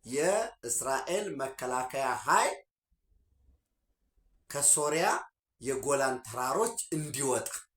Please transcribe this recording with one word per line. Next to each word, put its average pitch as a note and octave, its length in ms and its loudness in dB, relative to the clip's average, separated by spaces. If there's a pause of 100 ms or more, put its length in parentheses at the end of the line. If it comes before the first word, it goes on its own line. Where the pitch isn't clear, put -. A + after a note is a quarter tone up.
የእስራኤል D3+ 1200 0 (100)
መከላከያ C3 720 -4 (120)
ኃይል F#3+ 360 2 (1900)
ከሶሪያ D3+ 580 4 (540)
የጎላን C3 600 0
ተራሮች C3 560 -2 (140)
እንዲወጣ። C#3 560 -2 (300)